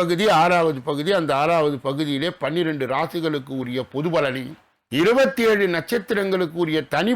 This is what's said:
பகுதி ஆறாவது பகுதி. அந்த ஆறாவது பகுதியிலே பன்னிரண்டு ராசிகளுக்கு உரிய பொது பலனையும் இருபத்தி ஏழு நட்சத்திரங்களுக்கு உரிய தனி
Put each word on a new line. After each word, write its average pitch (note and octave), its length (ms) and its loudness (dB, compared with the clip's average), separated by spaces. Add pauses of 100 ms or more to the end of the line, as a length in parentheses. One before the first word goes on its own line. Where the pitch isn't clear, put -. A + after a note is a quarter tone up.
பகுதி F3 240 0 (160)
ஆறாவது E3 480 2
பகுதி. D3+ 320 -2
அந்த D3 220 -2
ஆறாவது D3+ 360 2 (120)
பகுதியிலே D3 420 -2 (100)
பன்னிரண்டு D3+ 440 -2 (100)
ராசிகளுக்கு D#3 640 -4
உரிய B2 340 -4
பொது D3+ 220 -2
பலனையும் C3+ 420 -2 (340)
இருபத்தி A#3+ 500 4 (100)
ஏழு G3+ 120 2 (120)
நட்சத்திரங்களுக்கு F#3+ 880 -2
உரிய D#3 240 0
தனி F#3 280 0